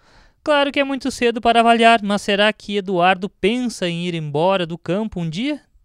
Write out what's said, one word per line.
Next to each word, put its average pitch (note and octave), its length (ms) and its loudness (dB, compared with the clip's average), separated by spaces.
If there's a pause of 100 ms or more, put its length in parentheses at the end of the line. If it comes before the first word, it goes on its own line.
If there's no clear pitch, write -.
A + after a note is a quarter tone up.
(440)
Claro C#4+ 260 2
que C#4+ 120 -2
é - 20 2
muito C4+ 280 -6
cedo A#3 280 -2
para A#3 220 4
avaliar, A#3 420 4
mas G3+ 180 -2
será G#3 300 2
que - 240 -8
Eduardo F#3 540 0
pensa A3 580 -4
em E3+ 180 -4
ir F3 100 -4
embora E3 500 0
do E3 120 -8
campo G3 440 -6
um E3 80 -4
dia? B3+ 320 -4 (240)